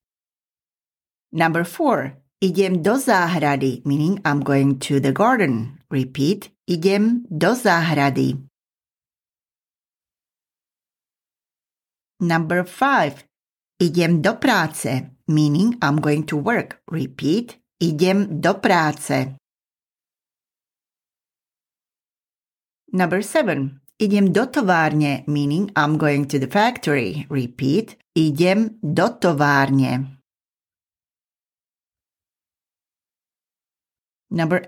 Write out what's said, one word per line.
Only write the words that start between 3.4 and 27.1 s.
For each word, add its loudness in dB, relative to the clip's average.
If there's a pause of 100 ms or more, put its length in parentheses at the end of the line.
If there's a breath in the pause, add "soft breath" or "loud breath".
meaning 0
I'm 0
going 2
to 0
the 2
garden. 0 (100)
Repeat, -2 (220)
idem 2
do 0
záhrady. 0 (3750)
Number 0
five, 0 (580)
idem 2
do 2
práce, -2 (160)
meaning 2
I'm 0
going 0
to -4
work. -4
Repeat, -4 (240)
idem 0
do 2
práce. -2 (3500)
Number 0
seven, -2 (200)
idem 4
do 2
továrne, 0
meaning -2
I'm 0
going 0
to -2
the -2
factory. -2